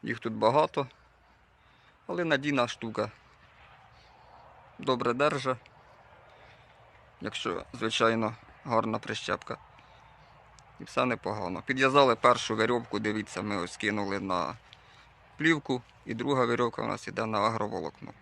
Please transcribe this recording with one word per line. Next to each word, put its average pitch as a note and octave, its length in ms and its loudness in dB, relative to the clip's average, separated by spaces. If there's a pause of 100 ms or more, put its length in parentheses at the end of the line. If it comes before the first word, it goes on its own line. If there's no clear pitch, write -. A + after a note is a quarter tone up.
Їх A#2 160 -6
тут A2+ 140 -6
багато, C3 540 2 (1200)
але F3 180 -2
надійна C#3 440 2
штука. A2 420 -4 (1700)
Добре B2 360 0
держа, C3+ 420 0 (1600)
якщо, F#2+ 520 -6
звичайно, A2+ 640 0 (280)
гарна A2+ 340 0
прищепка. - 600 -6 (1200)
І - 40 -12
все - 200 0
непогано. G2+ 580 -4
Підв'язали C3 540 6
першу A#2 400 4
верьовку, A#2 420 0
дивіться, G#2+ 440 -4
ми G#2 140 -4
ось F2+ 200 -6
кинули G2+ 440 -2
на F2+ 360 -2 (800)
плівку, D3 460 0 (240)
і A2+ 80 -6
друга B2+ 300 2
верьовка A#2 380 0
у A2+ 40 -2
нас G2 220 -6
іде A2+ 180 -4
на G#2+ 140 0
агроволокно. G#2 800 -2